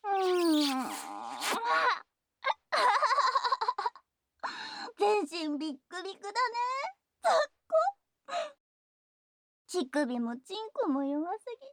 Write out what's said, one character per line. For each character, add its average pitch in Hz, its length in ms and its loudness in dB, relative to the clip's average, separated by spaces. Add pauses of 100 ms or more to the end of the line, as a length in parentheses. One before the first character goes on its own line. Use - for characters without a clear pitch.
う 415 100 -2
ん。 - 20 4 (2500)
<laughs> 508 2250 0
全 415 240 4
身 311 360 -4
ビ 302 140 -4
ッ 262 40 -8 (120)
ク 359 160 -8
ビ 381 120 -8
ク - 60 -20
だ 392 80 -8
ね。 415 60 -6 (880)
そ 679 60 4
っ - 20 4 (360)
こ。 - 60 0 (1900)
乳 339 220 -2
首 247 320 0
も 233 160 -4
チ 320 180 -12
ン 440 180 -8
コ 494 160 0
も 277 160 2
弱 294 340 -2
す - 60 -18 (160)
ぎ。 539 120 -20